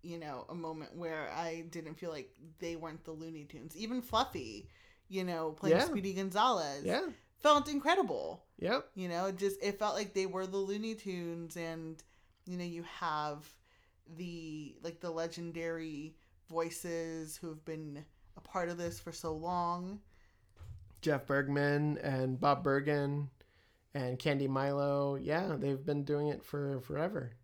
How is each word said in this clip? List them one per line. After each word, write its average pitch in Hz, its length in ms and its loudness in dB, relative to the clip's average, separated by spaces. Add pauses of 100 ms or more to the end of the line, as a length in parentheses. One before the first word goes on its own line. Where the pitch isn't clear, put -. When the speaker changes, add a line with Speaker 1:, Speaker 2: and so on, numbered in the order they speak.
Speaker 1:
you 170 160 -8
know, 147 300 -8
a 160 60 -8
moment 160 420 -6
where 160 360 -4
I 165 380 -2
didn't 160 240 -10
feel 170 160 -8
like 139 200 -8 (280)
they 170 180 -4
weren't 160 280 -8
the 160 80 -10
Looney 160 320 -8
Tunes. 147 320 -14
Even 233 260 -2
Fluffy, 175 680 0 (400)
you 185 160 -2
know, 160 280 0
playing 160 240 6
Speaker 2:
Yeah. 240 80 8
Speaker 1:
Speedy 202 300 0
Gonzalez 190 720 4
Speaker 2:
Yeah. 320 240 2 (300)
Speaker 1:
felt 294 300 8
incredible. 277 760 2 (140)
Speaker 2:
Yep. 220 360 2
Speaker 1:
You 185 140 -4
know, 175 180 0
it 190 100 0
just, 196 260 0
it 202 160 0
felt 214 160 2
like 196 200 -2
they 190 120 2
were 185 200 -2
the 190 120 -2
Looney 208 360 0
Tunes, 170 640 -6
and, 165 460 -6 (420)
you 180 140 -6
know, 175 60 -4
you 170 180 -6
have 151 680 -2 (680)
the, 160 680 -8
like, 165 180 -8
the 175 100 -4
legendary 165 1040 -4 (320)
voices 165 880 -4
who 170 120 -8
have 156 160 -10
been 151 400 -8 (320)
a 180 40 -16
part 175 280 -2
of 175 80 -2
this 170 240 -4
for 165 120 -10
so 160 200 -4
long. 175 680 -2 (1000)
Speaker 2:
Jeff 147 260 2
Bergman 143 720 4
and 131 400 0
Bob 143 240 6
Bergen 143 680 2 (640)
and 127 240 -2
Candy 139 300 2
Milo. 139 680 2
Yeah, 151 440 0
they've 139 260 0
been 147 200 2
doing 147 240 2
it - 160 -4
for 139 360 -2
forever. 151 520 -2 (120)